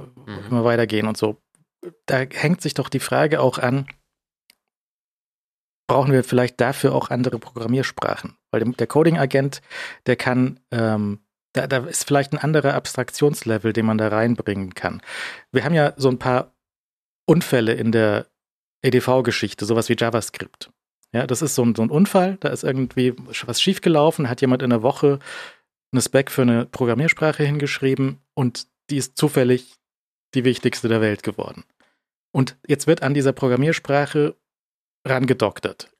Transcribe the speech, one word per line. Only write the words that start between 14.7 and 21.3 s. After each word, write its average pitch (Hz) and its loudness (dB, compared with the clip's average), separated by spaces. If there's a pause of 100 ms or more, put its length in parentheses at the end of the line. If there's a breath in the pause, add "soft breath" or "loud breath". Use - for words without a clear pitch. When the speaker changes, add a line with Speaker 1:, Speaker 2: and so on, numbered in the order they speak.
Speaker 2:
kann. 90 -8 (500 loud breath)
Wir 123 0
haben 165 0
ja 143 2
so 135 2
ein 127 0
paar 127 -2 (720)
Unfälle 127 4
in 117 -2
der 110 2 (560)
E 131 0
D 123 4
V-Geschichte, 117 0
sowas 113 0
wie 117 0
JavaScript. - -4 (400)
Ja, 131 -2
das 127 -2